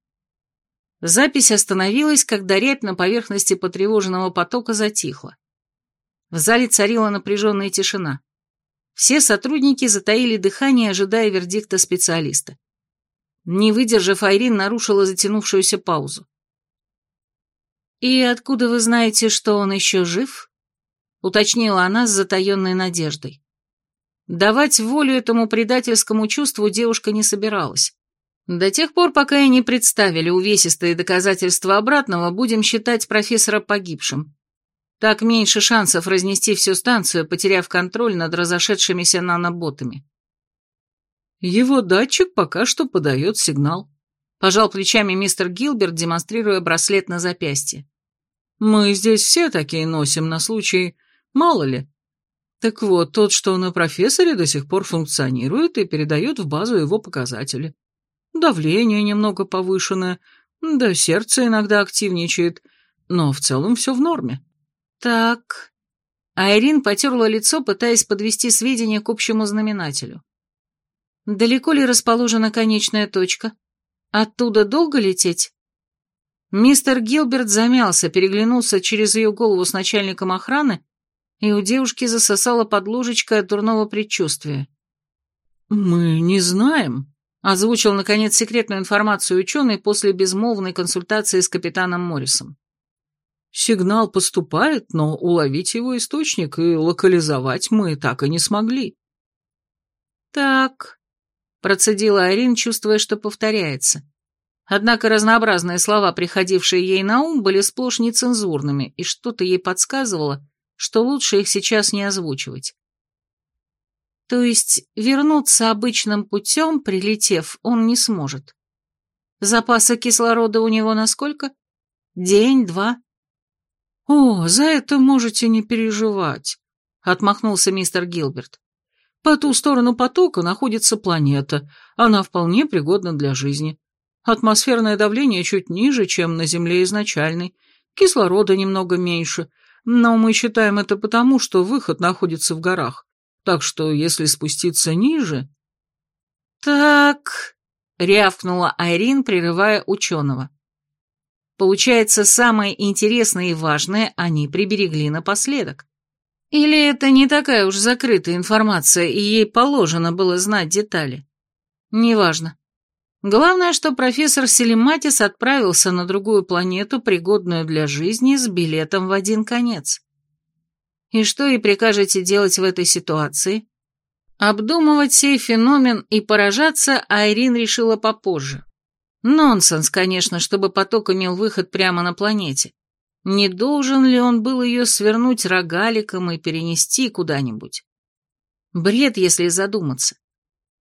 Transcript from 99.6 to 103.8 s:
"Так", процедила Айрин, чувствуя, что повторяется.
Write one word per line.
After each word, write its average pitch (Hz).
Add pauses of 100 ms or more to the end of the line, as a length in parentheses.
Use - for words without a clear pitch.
"Так", 269 (680)
процедила 202
Айрин, 226
чувствуя, 220
что 214
повторяется. 208 (640)